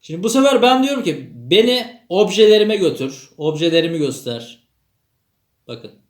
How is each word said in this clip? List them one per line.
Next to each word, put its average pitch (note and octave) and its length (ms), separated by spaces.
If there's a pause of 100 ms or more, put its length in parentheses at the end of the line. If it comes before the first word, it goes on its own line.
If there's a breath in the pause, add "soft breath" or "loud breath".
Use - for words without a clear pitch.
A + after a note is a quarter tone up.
Şimdi E3 220
bu A3 60
sefer C4+ 320
ben B3+ 220
diyorum C#4 200
ki, C3+ 300
"Beni A3 760
objelerime G#3+ 680
götür. C3+ 640
Objelerimi E3 600
göster." B2+ 720 (1000)
Bakın. A2 240 (180)